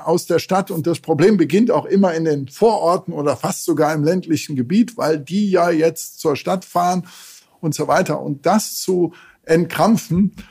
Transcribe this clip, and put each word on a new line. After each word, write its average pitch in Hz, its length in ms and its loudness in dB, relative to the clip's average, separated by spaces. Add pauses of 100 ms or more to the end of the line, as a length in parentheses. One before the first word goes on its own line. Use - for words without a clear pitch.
aus 170 220 0
der 165 140 0
Stadt. 190 300 -2
Und 165 160 -4
das 165 120 -2
Problem 175 400 2
beginnt 180 320 2
auch 196 160 0
immer 190 260 2
in 165 120 -2
den 143 240 -2
Vororten 175 680 0
oder 143 220 -2
fast - 280 -6
sogar 156 300 2
im 147 80 -2
ländlichen 160 540 -2
Gebiet, 156 420 0
weil 151 200 0
die 190 300 -4
ja 175 220 2
jetzt 160 500 -2
zur 147 160 0
Stadt 180 300 -6
fahren 180 400 -2 (540)
und 156 140 -4
so 147 140 -4
weiter. 151 320 0
Und 139 240 -8
das 202 320 0
zu 175 360 -2 (320)
entkrampfen 170 920 0 (160)